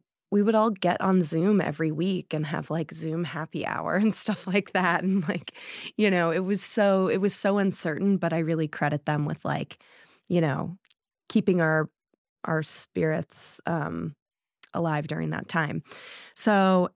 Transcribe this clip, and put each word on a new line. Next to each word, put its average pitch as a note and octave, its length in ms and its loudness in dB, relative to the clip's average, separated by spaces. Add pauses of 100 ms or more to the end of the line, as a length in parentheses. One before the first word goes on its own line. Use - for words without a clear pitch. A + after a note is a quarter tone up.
(300)
we G#3 120 2
would A3 140 2
all A3 140 4
get F3+ 300 0
on F#3 220 4
Zoom E3+ 380 2
every D#3 320 -2
week F3+ 420 -2
and D#3 120 -2
have, D#3 220 -6
like, D#3 240 -4
Zoom D#3+ 300 -6
happy D3+ 420 -6
hour - 300 -4
<laughs> - 0 -
and G3+ 180 4
stuff - 360 -4
like F#3 240 0
that. F3+ 320 2
And, F#3+ 240 0
like, - 240 -6 (440)
you G#3+ 140 2
know, E3+ 220 2
it F3 80 0
was F#3+ 220 -2
so, G3 460 2
it G3 100 2
was G3 160 0
so G3+ 240 0
uncertain, F#3+ 580 0
but E3+ 160 0
I D#3+ 80 2
really D#3+ 260 0
credit D3 400 -2
them D3+ 200 0
with, D#3+ 180 -6
like, - 340 -4 (500)
you F3 120 2
know, E3 360 -2 (520)
keeping F#3 320 2
our, D#3 280 4 (560)
our D#3+ 200 -2
spirits, - 1000 -2
um, D#3+ 500 -4 (600)
alive D#3 300 -2
during D#3 240 -4
that D#3 160 -6
time. D#3 380 -2 (500)
So F#3+ 600 4